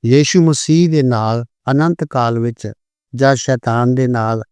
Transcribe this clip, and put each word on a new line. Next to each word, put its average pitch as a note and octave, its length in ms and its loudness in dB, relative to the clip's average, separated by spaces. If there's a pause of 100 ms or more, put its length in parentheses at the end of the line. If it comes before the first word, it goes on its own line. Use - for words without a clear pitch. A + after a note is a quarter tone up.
ਯੀਸ਼ੂ C#3+ 380 4
ਮਸੀਹ D#3+ 480 2
ਦੇ D#3 120 0
ਨਾਲ A#2 420 -2 (260)
ਅਨੰਤ D#3+ 340 0
ਕਾਲ A#2 340 -2
ਵਿੱਚ A2+ 340 -6 (420)
ਜਾਂ C3+ 220 2
ਸ਼ੈਤਾਨ A#2+ 580 -2
ਦੇ C3 120 0
ਨਾਲ A2+ 460 -2